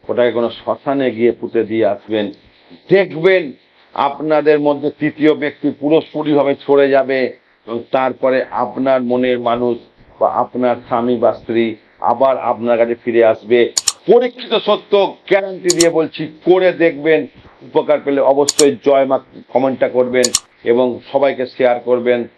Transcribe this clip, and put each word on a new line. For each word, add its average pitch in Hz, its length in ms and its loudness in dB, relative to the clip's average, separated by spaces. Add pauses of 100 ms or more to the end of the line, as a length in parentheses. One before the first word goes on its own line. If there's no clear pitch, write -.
ওটাকে 120 300 0
কোনো 117 200 -2
শ্মশানে 135 540 -4
গিয়ে 113 200 0
পুঁতে 117 320 -4
দিয়ে 110 300 -2
আসবেন। 107 320 -4 (680)
দেখবেন 180 500 2 (500)
আপনাদের 147 680 0
মধ্যে 147 300 0 (100)
তৃতীয় 151 320 0 (100)
ব্যক্তি 147 260 -6 (120)
পুরোপুরিভাবে 147 760 0 (100)
ছড়ে 139 220 4 (100)
যাবে, 131 240 0 (480)
এবং 113 100 -8 (140)
তারপরে 131 460 -2 (260)
আপনার 131 360 -2 (100)
মনের 123 300 0
মানুষ 120 360 -2 (440)
বা 107 80 0 (160)
আপনার 123 320 -2 (120)
স্বামী 123 360 -2
বা 113 100 4
স্ত্রী 117 320 -2 (460)
আবার 131 240 0 (160)
আপনার 117 280 -2
কাছে 117 240 0
ফিরে 117 180 2 (100)
আসবে। 110 280 0 (480)
পরীক্ষিত 240 460 2 (140)
সত্য, 208 260 -2 (340)
গ্যারান্টি 185 500 0
দিয়ে 170 200 2
বলছি, 160 240 -4 (240)
করে 185 240 4 (140)
দেখবেন। 156 360 2 (480)
উপকার 143 380 0
পেলে 139 160 0 (100)
অবশ্যই 139 420 2 (100)
জয় 135 220 4
মা 131 120 0 (360)
কমেন্টটা 131 360 0
করবেন 123 380 0 (380)
এবং 120 200 2 (260)
সবাইকে 135 340 0
শেয়ার 123 320 0 (100)
করবেন 123 320 0 (180)